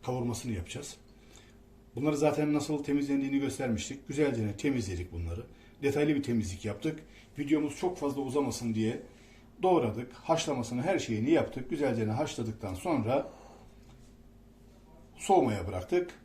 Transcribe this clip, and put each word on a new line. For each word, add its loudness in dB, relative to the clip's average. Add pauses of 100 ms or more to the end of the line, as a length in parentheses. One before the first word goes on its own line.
Kavurmasını -4
yapacağız. -8 (960)
Bunları 2
zaten 4
nasıl 0
temizlendiğini 2
göstermiştik. -2
Güzelce 0
temizledik -2
bunları. -6 (380)
Detaylı 2
bir 0
temizlik -2
yaptık. -4 (380)
Videomuz 2
çok -2
fazla -2
uzamasın 0
diye 0 (640)
doğradık. 2
Haşlamasını, 0
her 2
şeyini 0
yaptık. 2
Güzelce 0
haşladıktan -4
sonra 0 (1900)
soğumaya 4
bıraktık. -2